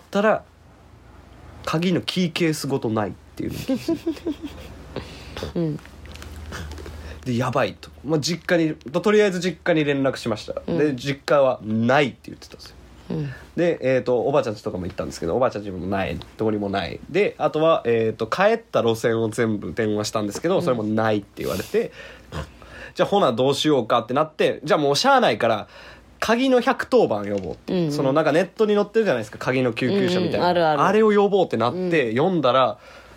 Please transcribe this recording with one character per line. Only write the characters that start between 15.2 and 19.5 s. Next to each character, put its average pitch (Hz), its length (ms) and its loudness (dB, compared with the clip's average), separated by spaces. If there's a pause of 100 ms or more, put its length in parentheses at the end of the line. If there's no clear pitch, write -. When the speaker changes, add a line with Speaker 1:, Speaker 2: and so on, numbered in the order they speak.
Speaker 1:
ど、 82 80 0
お 120 60 2
ば 127 80 4
あ - 20 0
ち - 60 -10
ゃ - 20 -6
ん 104 60 -10
ち 104 60 -10
も 92 140 -8
な 95 220 -2
い、 76 100 -6 (200)
ど 107 80 -2
こ 110 80 2
に 107 40 -2
も 101 120 -2
な 95 180 -2
い。 - 140 -10 (100)
で、 - 280 0
あ 156 120 0
と 156 100 -2
は、 160 240 4
え 113 260 2
ー - 20 -4
と、 110 160 -6
帰 208 260 2
っ 226 40 -4
た 131 240 -2
路 113 120 4
線 113 260 0
を 113 80 0
全 110 300 0